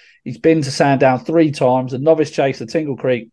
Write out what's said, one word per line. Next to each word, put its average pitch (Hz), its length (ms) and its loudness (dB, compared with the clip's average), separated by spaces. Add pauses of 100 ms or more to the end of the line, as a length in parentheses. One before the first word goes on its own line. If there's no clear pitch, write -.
(240)
He's 123 140 -12
been 160 240 2
to 135 80 -6
Sandown 135 480 2
three 160 320 0
times, 127 420 0
the 127 60 -6
Novice 151 320 2
Chase, 139 300 -2
the 117 60 -10
Tingle 147 300 -4
Creek, 120 360 -2